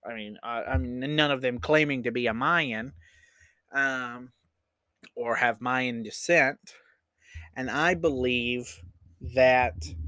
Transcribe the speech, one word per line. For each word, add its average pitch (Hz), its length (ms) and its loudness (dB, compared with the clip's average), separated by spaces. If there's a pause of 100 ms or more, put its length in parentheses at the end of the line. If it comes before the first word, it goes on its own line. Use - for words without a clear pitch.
I 117 80 -8
mean, 107 280 -10
uh, 117 260 -6
I 131 100 0
mean, 127 380 -4
none 151 140 2
of 135 100 0
them 123 180 0
claiming 147 440 2
to 123 80 0
be 120 160 -2
a 113 80 0
Mayan, 131 580 0 (800)
um, 127 600 -2 (800)
or 120 220 0
have 120 260 2
Mayan 127 400 -2
descent. 139 720 0 (800)
And 127 140 -4
I 156 240 0
believe 127 880 -2 (520)
that 127 400 6 (340)